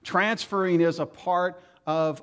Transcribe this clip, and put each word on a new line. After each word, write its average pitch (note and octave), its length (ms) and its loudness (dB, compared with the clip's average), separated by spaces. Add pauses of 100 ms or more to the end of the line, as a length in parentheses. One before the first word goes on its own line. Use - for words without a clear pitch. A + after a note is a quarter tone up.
Transferring F#3 800 0
is E3 180 2
a D3 80 -4
part F3+ 560 -2 (240)
of D#3 360 0